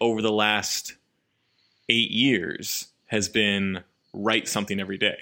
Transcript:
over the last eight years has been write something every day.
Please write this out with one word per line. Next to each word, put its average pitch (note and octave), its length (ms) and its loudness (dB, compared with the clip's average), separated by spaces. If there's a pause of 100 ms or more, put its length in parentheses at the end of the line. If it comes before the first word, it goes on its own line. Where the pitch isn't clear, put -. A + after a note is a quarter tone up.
over A2+ 200 2
the A2 100 2
last G#2+ 640 0 (920)
eight A2+ 240 2
years G#2+ 760 0 (180)
has G2+ 240 -2
been G2 540 0 (280)
write G#2+ 380 -2
something G2+ 300 -2
every F#2+ 180 -6
day. G#2 240 0